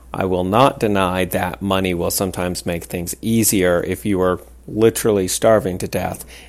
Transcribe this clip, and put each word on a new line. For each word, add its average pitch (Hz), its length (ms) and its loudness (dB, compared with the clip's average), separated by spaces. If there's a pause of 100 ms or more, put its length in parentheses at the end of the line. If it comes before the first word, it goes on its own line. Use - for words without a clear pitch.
(140)
I 98 100 -2
will 92 200 0
not 123 360 4
deny 92 460 0
that 92 340 -4
money 95 340 0
will 87 160 -2
sometimes 90 540 -4
make 85 200 -6
things 87 360 -8
easier. 98 640 2
If 92 240 -6
you 98 160 0
are 90 180 2 (260)
literally 110 640 2
starving 95 500 2
to 95 100 -6
death, 90 360 -6 (240)